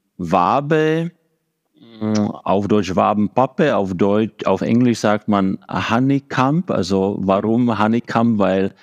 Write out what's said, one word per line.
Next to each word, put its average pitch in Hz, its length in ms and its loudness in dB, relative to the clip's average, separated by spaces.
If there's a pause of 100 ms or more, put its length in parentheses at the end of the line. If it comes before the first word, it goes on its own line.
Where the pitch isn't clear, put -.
(180)
Wabe, 143 920 0 (920)
äh, 107 180 0 (240)
auf 98 240 0
Deutsch 95 280 0
Wabenpappe, 107 800 0
auf 95 200 -2
Deutsch, 104 500 0
auf 95 160 0
Englisch 117 380 2
sagt 107 280 0
man 98 300 0 (100)
Honeycomb. 135 1000 -2
Also 95 500 0
warum 104 600 0
Honeycomb? 117 580 0
Weil 95 460 0